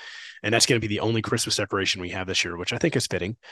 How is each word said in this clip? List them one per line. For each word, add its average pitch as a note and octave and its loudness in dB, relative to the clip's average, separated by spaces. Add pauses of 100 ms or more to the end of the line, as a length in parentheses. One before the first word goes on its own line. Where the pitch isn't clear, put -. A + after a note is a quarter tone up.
(420)
And G#2 0
that's A#2 6
gonna A#2+ 4
be G#2+ -2
the G#2 -2
only A2+ 2
Christmas - 0
decoration G2 0
we F2+ -6
have F#2 -4
this F#2 0
year, F2 -4
which F2 -4
I A#2 -2
think D#3+ 2
is B2 2
fitting. F#2 -4 (160)